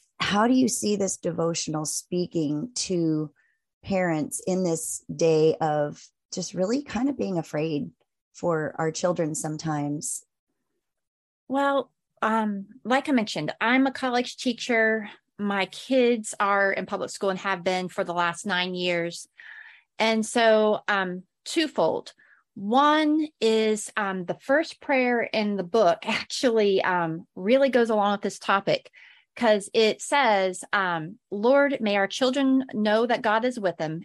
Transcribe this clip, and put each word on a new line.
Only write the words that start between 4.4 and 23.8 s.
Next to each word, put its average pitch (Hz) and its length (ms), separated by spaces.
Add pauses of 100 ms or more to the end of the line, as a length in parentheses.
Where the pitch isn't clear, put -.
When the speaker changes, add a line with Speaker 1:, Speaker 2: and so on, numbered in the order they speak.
Speaker 1:
in 185 180
this - 400 (100)
day 156 460
of 151 420 (300)
just - 220
really 214 280
kind 254 260
of 269 100
being 196 200
afraid 156 520 (440)
for 160 440
our 160 120
children 170 440
sometimes? 151 880 (1200)
Speaker 2:
Well, 277 420 (320)
um, 214 440 (180)
like 262 240
I 302 40
mentioned, 214 480
I'm 254 260
a 262 60
college 247 440
teacher. 220 720 (300)
My 202 280
kids 240 760
are 196 320
in 190 140
public - 240
school 196 200
and 185 100
have 185 240
been 185 240
for 196 160
the 170 100
last 175 320
nine 180 280
years. 175 540 (680)
And 220 260
so, 220 640
um, 185 360 (200)
twofold. - 680 (420)
One 302 720 (140)
is, 220 560